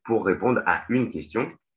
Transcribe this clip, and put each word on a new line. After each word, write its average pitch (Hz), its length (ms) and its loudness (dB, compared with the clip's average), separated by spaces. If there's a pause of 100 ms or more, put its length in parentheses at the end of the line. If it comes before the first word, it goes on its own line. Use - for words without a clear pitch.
pour 110 220 0
répondre 98 400 2
à 85 240 0
une 120 200 0
question. 113 400 -4 (260)